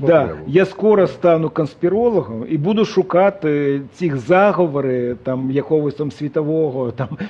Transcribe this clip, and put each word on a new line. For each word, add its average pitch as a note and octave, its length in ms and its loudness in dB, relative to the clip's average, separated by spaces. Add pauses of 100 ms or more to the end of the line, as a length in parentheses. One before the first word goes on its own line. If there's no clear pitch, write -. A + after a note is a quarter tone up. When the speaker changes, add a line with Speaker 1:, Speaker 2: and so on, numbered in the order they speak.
Speaker 1:
да, D#3 200 4
Speaker 2:
потребу. E2 260 -4
Speaker 1:
я F3 180 4
скоро G3+ 420 2
стану D#3+ 420 2
конспірологом F3 1000 -2
і D#3+ 80 -2
буду G#3 280 0
шукати D#3 960 0 (120)
цих D#3 240 -2
заговори, C#3 1040 2
там, C3 280 -4
якогось C#3+ 440 -2
там D3 160 -6
світового, D3 800 -2
там, A#2+ 160 -6 (220)